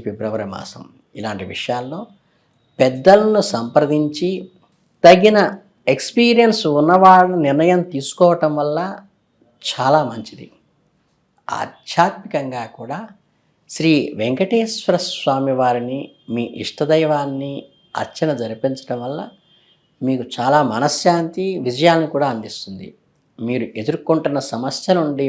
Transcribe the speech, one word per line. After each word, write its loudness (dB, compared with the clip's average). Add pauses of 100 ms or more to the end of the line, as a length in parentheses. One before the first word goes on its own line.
ఫిబ్రవరి -6
మాసం. -16 (360)
ఇలాంటి -8
విషయాల్లో -8 (800)
పెద్దలను 6 (120)
సంప్రదించి 0 (720)
తగిన 8 (500)
ఎక్స్పీరియన్స్ 2 (160)
ఉన్నవాళ్ళ 8 (160)
నిర్ణయం 2 (120)
తీసుకోవటం 2
వల్ల -2 (840)
చాలా 2 (100)
మంచిది. -14 (1000)
ఆధ్యాత్మికంగా -4 (120)
కూడా -12 (720)
శ్రీ 0 (260)
వెంకటేశ్వర -2 (100)
స్వామి -2
వారిని -2 (340)
మీ -2 (200)
ఇష్టదైవాన్ని -2 (480)
అర్చన -4 (120)
జరిపించడం -6
వల్ల -8 (800)
మీకు -4 (100)
చాలా 2 (120)
మనశ్శాంతి, -2 (220)
విజయాలను 2
కూడా 0
అందిస్తుంది. -12 (520)
మీరు -6 (160)
ఎదుర్కొంటున్న -2 (120)
సమస్య -4
నుండి 0